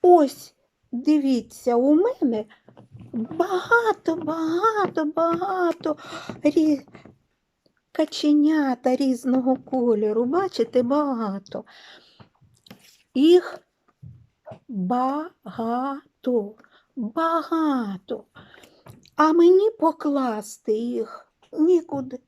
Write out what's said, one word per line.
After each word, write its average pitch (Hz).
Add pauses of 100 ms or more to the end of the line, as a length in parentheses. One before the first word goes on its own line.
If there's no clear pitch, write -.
Ось, 349 (380)
дивіться, 262
у 269
мене 302 (680)
багато, 359
багато, 330
багато 330 (480)
рі-, 302 (1040)
каченята 294
різного 262
кольору. 226
Бачите, 262
багато. 240 (1500)
Їх 330 (1080)
багато, 247 (420)
багато. 294 (920)
А 311
мені 359
покласти 277
їх 233 (200)
нікуди. 302